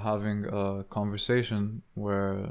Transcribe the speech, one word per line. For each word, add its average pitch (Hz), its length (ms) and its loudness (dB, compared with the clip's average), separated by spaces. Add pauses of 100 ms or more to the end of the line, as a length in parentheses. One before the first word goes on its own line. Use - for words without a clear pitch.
having 104 440 0
a 98 440 -2
conversation 107 920 0 (100)
where 98 580 0